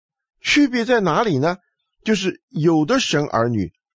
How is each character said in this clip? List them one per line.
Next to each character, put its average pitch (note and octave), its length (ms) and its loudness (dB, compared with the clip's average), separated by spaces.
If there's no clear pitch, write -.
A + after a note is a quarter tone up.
区 - 280 2
别 A#3 180 -4
在 B3 140 2
哪 F#3 240 0
里 F#3 140 0
呢？ E3+ 200 0
就 A3 120 0
是 F#3 340 -4
有 D#3 360 2
的 B3+ 140 0
神 D3 260 -2
儿 A#2 240 -2
女 G2+ 240 -4